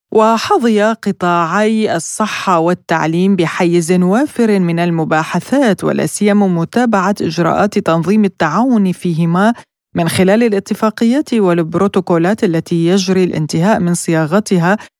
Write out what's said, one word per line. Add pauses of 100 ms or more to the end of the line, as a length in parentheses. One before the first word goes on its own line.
(140)
وحظي
قطاعي
الصحة
والتعليم
بحيز
وافر
من
المباحثات،
ولا
سيما
متابعة
إجراءات
تنظيم
التعاون
فيهما (420)
من
خلال
الاتفاقيات
والبروتوكولات
التي
يجري
الانتهاء
من
صياغتها (220)